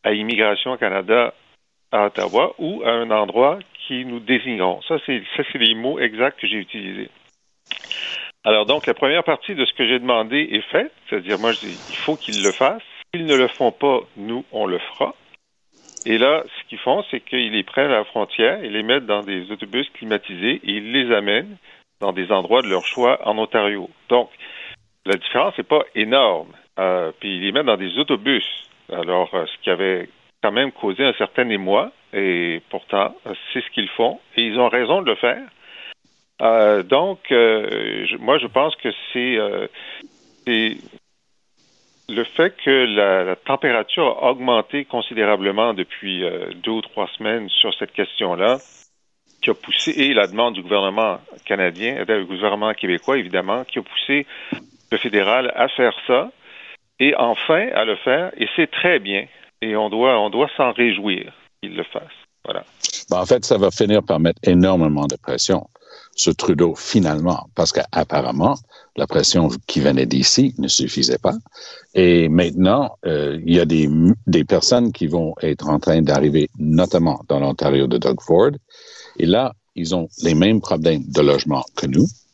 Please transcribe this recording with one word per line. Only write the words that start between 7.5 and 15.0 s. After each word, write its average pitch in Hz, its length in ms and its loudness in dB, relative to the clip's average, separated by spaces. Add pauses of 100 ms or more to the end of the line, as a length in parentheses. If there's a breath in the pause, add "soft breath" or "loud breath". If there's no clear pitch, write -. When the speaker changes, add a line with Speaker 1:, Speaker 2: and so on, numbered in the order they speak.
Speaker 1:
Alors, 107 220 2
donc, 139 200 0
la 123 80 0
première 151 300 0
partie 165 320 -4
de 131 80 -2
ce - 100 -2
que 123 140 -2
j'ai 123 100 0
demandé 123 540 0
est 107 180 -4
faite, 240 220 -2 (180)
c'est-à-dire, 98 300 -4
moi, 113 120 0
je 107 80 -4
dis, 87 160 -12 (140)
il - 60 -12
faut - 180 -4
qu'ils 104 300 -6
le 98 80 2
fassent. 208 300 0 (300)
S'ils 165 140 -6
ne 147 80 4
le 127 140 4
font - 240 0
pas, 135 280 0 (160)
nous, 113 360 -8
on 110 140 -2
le 90 120 -2
fera. - 360 -6 (920)